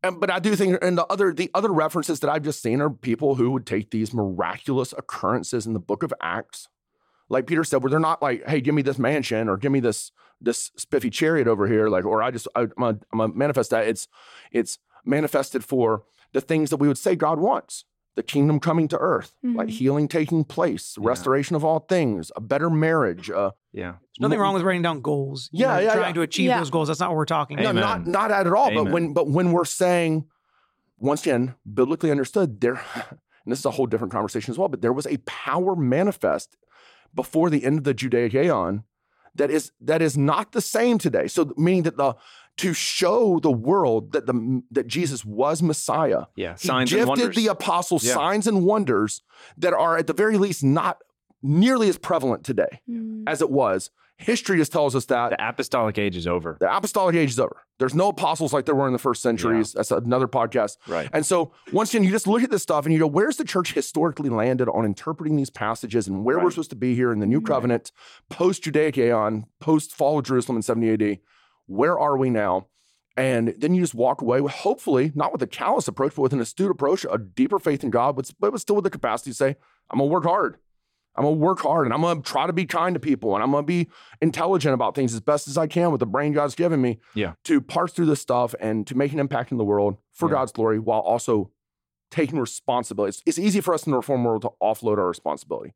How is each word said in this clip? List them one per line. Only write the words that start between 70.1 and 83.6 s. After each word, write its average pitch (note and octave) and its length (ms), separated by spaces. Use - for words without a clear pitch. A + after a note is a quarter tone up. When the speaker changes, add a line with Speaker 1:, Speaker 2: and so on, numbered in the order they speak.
Speaker 1:
of B2 40
Jerusalem B2+ 320
in A2 60
seventy A2+ 280
A A2 60
D? G#2 240
Where C#3 320
are D3 180
we C3 140
now?" G2 380
And B2 420
then D#3+ 160
you F3+ 80
just D#3 120
walk B2 280
away A#2+ 180
with, C#3 120
hopefully, D3+ 600
not D3 180
with - 100
a A2+ 40
callous - 400
approach, C3+ 300
but C#3+ 60
with C3 100
an C3+ 80
astute F#3 300
approach, D3 400
a A#2 80
deeper B2+ 400
faith D3 260
in A#2+ 60
God, B2 260
but, C3+ 140
but G#3 200
still G#3 160
with G3 80
the - 60
capacity B2 400
to A#2 40
say, C#3 220
"I'm A#2 80
gonna C#3 120
work E3+ 140
hard. E3+ 340
I'm C#3 60
gonna D3+ 140
work F3 240
hard D3 260
and A2+ 80
I'm D3 60
gonna E3 220
try D3 260
to F3+ 40
be F3 140
kind F3 280
to D3+ 40
people A#2 380
and A2 80
I'm C3 80
gonna D3 120